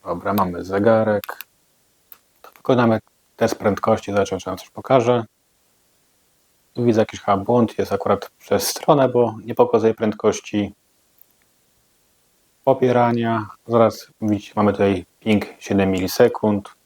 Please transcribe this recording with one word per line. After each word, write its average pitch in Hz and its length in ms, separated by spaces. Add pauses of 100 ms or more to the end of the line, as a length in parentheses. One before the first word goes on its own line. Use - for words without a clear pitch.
Dobra, 87 300
mamy 90 300
zegarek. 104 800 (960)
To - 140
wykonamy 117 420 (380)
test - 220
prędkości, 104 540
zobaczymy, 95 280
czy - 60
nam 92 120
coś - 120
pokaże. 120 540 (1500)
Tu 120 100
widzę 110 160
jakiś - 200
chyba 101 160
błąd, 117 420
jest 98 140
akurat - 380
przez - 380
stronę, 139 400
bo 120 260 (100)
nie 117 100
pokazuje 113 400
prędkości 104 800 (1900)
popierania. 120 840 (200)
Zaraz 113 440 (100)
widzicie, 104 360
mamy 104 160
tutaj 98 340 (140)
ping 107 240 (140)
siedem 98 320
milisekund. 101 840 (120)